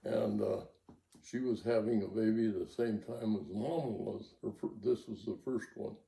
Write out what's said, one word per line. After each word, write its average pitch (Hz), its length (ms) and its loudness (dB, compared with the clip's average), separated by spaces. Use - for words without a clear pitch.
and, 107 380 2
uh, 104 200 2
she - 160 -6
was 123 240 0
having 113 400 4
a 92 40 -2
baby 110 400 4
the 95 200 0
same 113 340 0
time 110 340 0
as 95 180 -4
Mama 139 360 0
was. - 440 -4
Her - 160 -2
fir-, 110 100 -2
this 120 240 2
was - 180 -8
the 110 200 -4
first 127 300 -2
one. - 200 -6